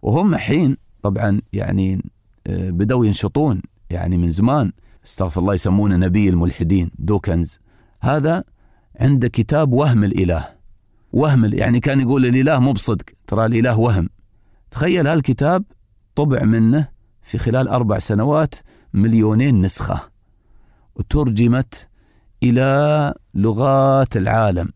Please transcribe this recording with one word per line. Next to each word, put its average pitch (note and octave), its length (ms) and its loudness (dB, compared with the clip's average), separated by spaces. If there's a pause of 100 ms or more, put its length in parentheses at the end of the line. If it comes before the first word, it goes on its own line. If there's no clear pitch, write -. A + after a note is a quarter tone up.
وهم E3 320 0
الحين D3 440 0 (260)
طبعًا G2+ 380 -2 (120)
يعني، F#2+ 500 -2 (440)
آه، F#2 220 -6
بدوا G#2+ 360 0
ينشطون G#2+ 560 0 (280)
يعني F2 280 -4
من F2 120 0
زمان، G#2+ 420 0 (340)
استغفر F#2 360 -4
الله، G2 120 0
يسمونه G2 420 0
نبي F#2+ 340 2
الملحدين، E2+ 680 0
دوكنز. E2+ 600 -2 (420)
هذا D3+ 420 -2 (560)
عنده C3 280 2
كتاب B2+ 460 0
وهم B2 300 2
الإله، F2 580 -2 (520)
وهم C3+ 320 2
ال-، G#2+ 80 -2
يعني A2+ 260 0
كان C3+ 200 0
يقول B2+ 260 0
الإله C3 340 2
مو C3 120 2
بصدق، G#2 340 -2 (220)
ترى G#2+ 180 -2
الإله A2+ 340 0
وهم. G#2+ 300 0 (600)
تخيل E3 360 0
هالكتاب D#3 560 0 (520)
طبع C#3+ 280 0
منه A2+ 440 2 (340)
في - 160 -8
خلال B2+ 300 0
أربع G#2+ 320 0
سنوات C#3 560 0 (380)
مليونين A2 680 2
نسخة، - 400 -2 (960)
وترجمت B2 920 0 (560)
إلى C#3 680 0 (200)
لغات C3+ 840 2
العالم. G2+ 580 0